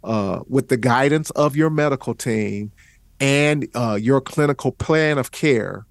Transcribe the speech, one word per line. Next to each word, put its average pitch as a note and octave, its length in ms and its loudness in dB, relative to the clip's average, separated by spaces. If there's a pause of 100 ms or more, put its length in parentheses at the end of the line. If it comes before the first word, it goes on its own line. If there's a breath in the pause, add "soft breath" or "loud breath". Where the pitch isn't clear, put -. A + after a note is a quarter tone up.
uh, G2 460 -2
with C3 200 0
the C3 80 2
guidance C3 540 2
of D3 240 0
your D#3 160 2
medical D3 420 -2
team G#2 600 -4 (480 soft breath)
and, C#3+ 560 2
uh, A2+ 240 0
your C3 200 2
clinical C#3+ 520 -2
plan D#3 440 0
of C3 140 -4
care G#2+ 600 -2